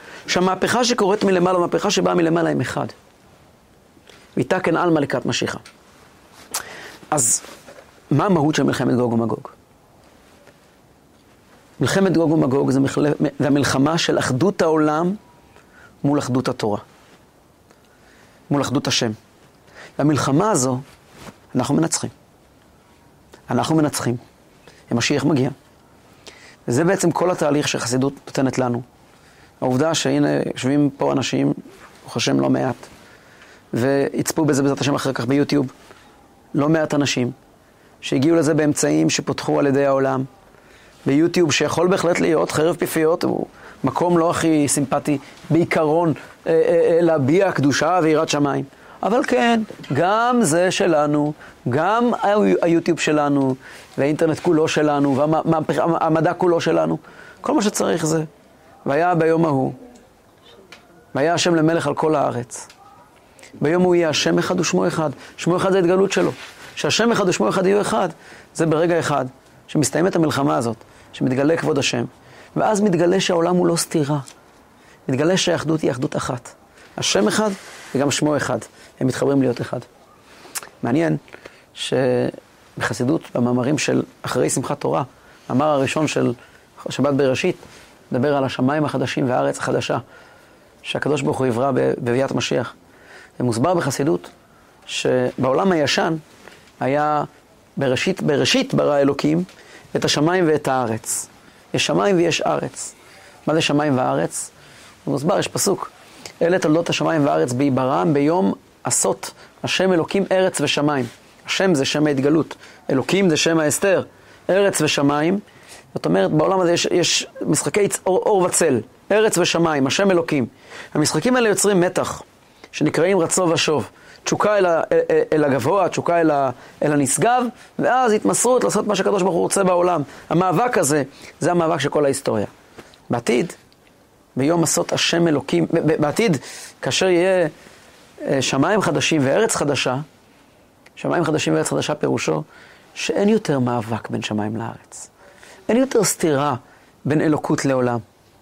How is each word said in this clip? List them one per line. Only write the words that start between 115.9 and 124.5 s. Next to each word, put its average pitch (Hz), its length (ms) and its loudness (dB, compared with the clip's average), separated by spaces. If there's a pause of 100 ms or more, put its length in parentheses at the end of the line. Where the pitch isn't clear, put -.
זאת - 120 -6
אומרת, 180 260 2
בעולם 165 280 2
הזה 170 140 2
יש, - 180 0
יש - 360 0 (140)
משחקי 165 460 0
צ-, - 180 -4
אור, 185 120 2
אור 190 240 2
וצל, 170 400 0 (300)
ארץ 214 260 2
ושמיים, 160 500 0
השם 196 240 2
אלוקים. 165 340 0 (480)
המשחקים 156 420 0
האלה 240 140 2
יוצרים 196 300 2
מתח, 170 420 -2 (500)
שנקראים 165 480 0
רצו 170 300 0
ושוב. 151 400 0 (340)
תשוקה 208 340 0